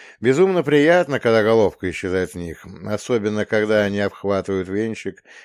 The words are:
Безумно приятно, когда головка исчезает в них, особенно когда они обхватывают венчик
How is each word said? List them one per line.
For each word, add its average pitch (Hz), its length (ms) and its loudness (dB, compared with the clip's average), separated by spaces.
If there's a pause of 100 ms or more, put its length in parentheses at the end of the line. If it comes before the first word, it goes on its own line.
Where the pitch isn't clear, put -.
(200)
Безумно 165 420 4
приятно, 147 580 2
когда 113 220 4
головка 104 480 2
исчезает 92 440 -4
в 87 40 -12
них, 85 280 -12 (180)
особенно 104 600 -4
когда 107 380 0
они 101 160 -4
обхватывают 95 680 -4
венчик 101 560 -8 (200)